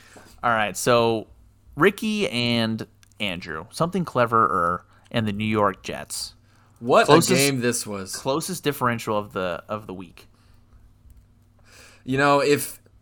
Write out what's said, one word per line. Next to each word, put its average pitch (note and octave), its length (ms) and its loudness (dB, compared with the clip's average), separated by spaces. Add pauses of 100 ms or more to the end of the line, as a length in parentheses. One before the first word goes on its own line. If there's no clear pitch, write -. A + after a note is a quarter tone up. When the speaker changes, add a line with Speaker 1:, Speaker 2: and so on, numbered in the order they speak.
(140)
Speaker 1:
<laughs> - 300 -20
All A#2+ 80 2
right, G#2 240 0
so A#2 520 2 (480)
Ricky G#3 540 0
and A#2 560 -2 (340)
Andrew, F2 520 -8
something E3+ 340 -2
cleverer F#2 800 2 (260)
and A2 160 0
the G#2 60 -4
New G#2 120 -4
York G#2 380 0
Jets. - 500 -10 (460)
Speaker 2:
What D#3 260 4
Speaker 1:
Closest D#3 260 4
Speaker 2:
a - 40 4
game C3+ 260 2
this A#2+ 260 -2
was. G2 280 -10
Speaker 1:
closest D#3 480 -6
differential A#2+ 540 -2
of G#2 160 -6
the, F#2 360 -4
of G#2+ 180 -8
the F#2+ 60 -10
week. F2+ 340 -16 (1800)
Speaker 2:
You C3 140 -2
know, C#3+ 240 4
if, C#3+ 400 0 (200)